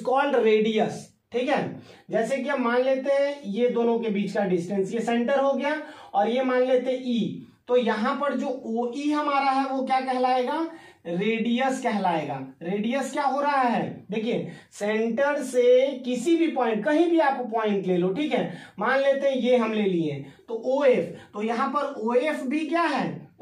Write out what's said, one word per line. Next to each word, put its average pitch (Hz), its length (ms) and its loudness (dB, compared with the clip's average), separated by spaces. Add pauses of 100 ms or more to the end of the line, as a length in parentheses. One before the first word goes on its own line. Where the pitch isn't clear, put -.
called 269 300 2
radius, 214 540 2 (380)
ठीक 254 180 -2
है। 175 320 -2 (280)
जैसे 226 280 0
कि 240 120 -4
हम 262 120 0
मान 240 200 2
लेते 269 320 0
हैं 285 320 0
ये 233 240 0
दोनों 233 300 2
के 226 100 -2
बीच 196 220 -2
का 208 140 0
डिस्टेंस, 190 480 -2
ये 226 60 -2
सेंटर 240 400 0
हो 277 140 2
गया, 294 280 -2 (320)
और 214 160 2
ये 254 140 0
मान 254 180 2
लेते 262 300 2
हैं 254 100 -2
ई, 233 460 -4 (200)
तो 247 100 4
यहां 220 380 0
पर 277 180 -2
जो - 320 -4
ओई 240 460 -2
हमारा 285 400 0
है 269 140 0
वो 269 200 -2
क्या 262 140 2
कहलाएगा? 254 680 0 (360)
रेडियस 226 800 0
कहलाएगा। 165 560 -2 (240)
रेडियस 226 500 -2
क्या 294 100 -2
हो 269 180 0
रहा 285 200 2
है, 214 500 -2
देखिए 208 360 -2 (240)
center 233 720 0
से 247 440 6 (180)
किसी 247 320 0
भी 330 100 2
point, 233 380 0
कहीं 320 240 4
भी 330 100 4
आप 277 220 2 (100)
point 208 360 0
ले 180 100 2
लो, 180 160 2
ठीक 302 200 -2
है, - 180 0 (280)
मान 254 200 2
लेते 277 300 2
हैं 262 60 2
ये 247 220 4
हम 220 160 0
ले 214 100 0
लिए, 156 420 0 (220)
तो 226 140 -8 (120)
ओएफ़, 254 400 2 (200)
तो 208 100 -6
यहाँ 240 260 -2
पर 285 320 -2
ओएफ़ 269 440 0
भी 302 200 -2
क्या 339 180 0
है, 262 220 0 (360)